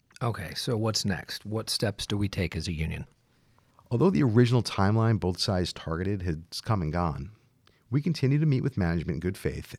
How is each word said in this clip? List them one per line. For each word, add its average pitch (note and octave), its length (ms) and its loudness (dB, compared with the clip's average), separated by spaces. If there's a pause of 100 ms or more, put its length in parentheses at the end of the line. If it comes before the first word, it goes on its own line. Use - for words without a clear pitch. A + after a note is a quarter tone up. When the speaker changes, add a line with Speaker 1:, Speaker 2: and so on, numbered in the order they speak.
(220)
Speaker 1:
Okay, A2 320 -4
so B2 220 -2
what's A2 280 0
next? - 400 -4
What G#2+ 240 -6
steps - 380 -2
do G#2 100 -2
we G2+ 120 0
take F2+ 280 -2
as D#2+ 120 -4
a F2+ 40 -2
union? D#2+ 340 -4 (840)
Speaker 2:
Although B2+ 200 4
the F3+ 120 2
original A#2+ 400 6
timeline A2 560 2
both F2+ 220 -2
sides F#2 320 0
targeted F#2 500 -4
has F2 140 -2 (280)
come G2+ 180 0
and D2+ 100 -2
gone, D#2 400 -2 (580)
we C3+ 100 2
continue C#3+ 380 2
to D#3+ 80 2
meet C#3 160 2
with - 160 -2
management E2+ 380 0
in E2 40 -4
good F2+ 160 -2
faith - 420 -6